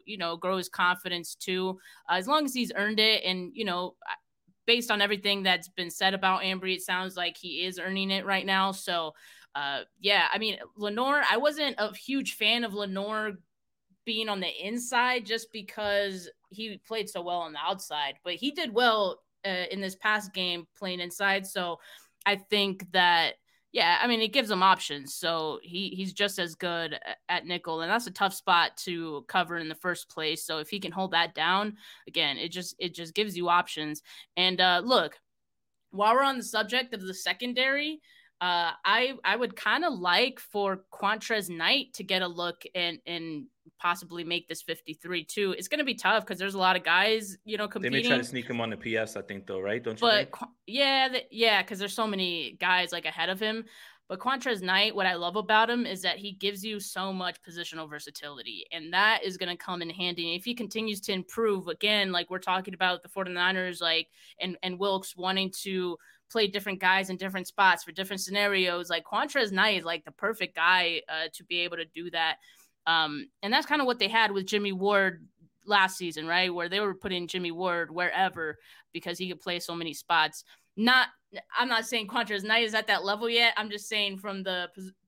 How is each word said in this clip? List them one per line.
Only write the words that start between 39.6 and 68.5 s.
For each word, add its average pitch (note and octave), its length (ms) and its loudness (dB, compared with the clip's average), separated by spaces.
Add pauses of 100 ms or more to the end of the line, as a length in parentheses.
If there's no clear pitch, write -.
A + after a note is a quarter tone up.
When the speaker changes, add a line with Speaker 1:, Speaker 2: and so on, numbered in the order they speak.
Speaker 1:
like G#3 500 2
for G3+ 300 -2 (220)
Qwuantrezz G#3 580 -2
Knight F#3 440 0
to G#3 100 -10
get F#3 180 0
a F#3 60 0
look F3 360 -6 (120)
and, E3+ 320 -2
and E3 400 -6 (320)
possibly F3 440 -4
make E3+ 240 -4
this D#3+ 140 -10
fifty-three E3 640 -8
too. F#3+ 340 -2
It's F#3+ 100 -8
gonna D4+ 160 0
be C4 120 -2
tough G#3+ 300 2
'cause F#3+ 120 -6
there's G3 160 -4
a G3 140 -2
lot F#3 80 6
of F3+ 80 -4
guys, G3 600 2
you G#3 140 -6
know, G#3 100 -2
Speaker 2:
They G#3 220 -4
may C3+ 120 2
try A#3 100 2
Speaker 1:
competing. C3+ 80 4
Speaker 2:
to A#2+ 40 -4
sneak B2 240 -8
him A#2 140 -2
on A#2 80 -2
the G#2 80 -6
P A2 200 -2
S, A2 180 -2
I G2 80 -8
think, G2 240 -10
though, F#2+ 220 -4
right? G#2+ 140 -2
Don't A2+ 160 -6
you A#3+ 80 4
Speaker 1:
But G#3+ 100 6
Speaker 2:
think? F3 140 -2
Speaker 1:
Qu-, - 240 -14 (120)
yeah, C4+ 400 2
th-, B3+ 240 -6
yeah, G#3+ 320 4
'cause F#3+ 160 -8
there's G3 160 -6
so A3+ 100 0
many F3+ 540 -2
guys, F3+ 320 4
like, E3+ 140 -4
ahead E3 240 -2
of F#3+ 100 -2
him. A3 260 -4 (420)
But F#3+ 120 -8
Qwuantrezz B3+ 420 -2
Knight, F#3+ 340 2
what F#3+ 120 2
I F#3 80 2
love F3 200 -2
about G#3+ 320 4
him A#3+ 200 0
is F#3 160 -6
that F3+ 140 0
he G3+ 160 -10
gives G3 300 -4
you G#3 160 -6
so F#3+ 320 -6
much F#3 300 -6
positional E3 480 -10
versatility, C#3+ 840 -12
and E3 220 -8
that G#3 300 6
is F#3 140 -4
gonna F3+ 200 -2
come F3 240 -6
in E3 80 -6
handy. F3 400 -4
And F3 100 -2
if F#3 60 -12
he A#3+ 80 -2
continues G#3+ 480 -4
to - 100 -4
improve, F#3+ 560 0
again, G3+ 440 2
like F3 180 0
we're F#3 240 -4
talking F#3+ 220 -4
about F3+ 260 0
the F3+ 80 -20
forty-niners, F3+ 720 0
like, E3 280 2 (300)
and, F3+ 220 -6
and F3+ 160 -4
Wilks F#3+ 400 -2
wanting F#3+ 320 0 (140)
to F#3 340 -4 (300)
play A3 200 2
different G3 320 -4
guys F#3+ 320 4
in F3+ 60 -4
different F#3+ 300 -6
spots F#3 360 6
for E3+ 80 -14
different F#3+ 280 -6
scenarios, F#3 680 2